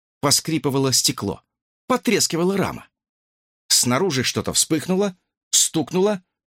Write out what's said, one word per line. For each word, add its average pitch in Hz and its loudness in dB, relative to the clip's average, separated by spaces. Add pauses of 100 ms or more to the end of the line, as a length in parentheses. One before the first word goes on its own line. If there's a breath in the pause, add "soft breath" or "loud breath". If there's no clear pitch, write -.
(200)
Поскрипывало 139 0
стекло, - -2 (460)
потрескивала 190 0
рама. - -6 (800)
Снаружи 131 0
что-то 98 -2
вспыхнуло, 185 0 (360)
стукнуло, 185 0 (360)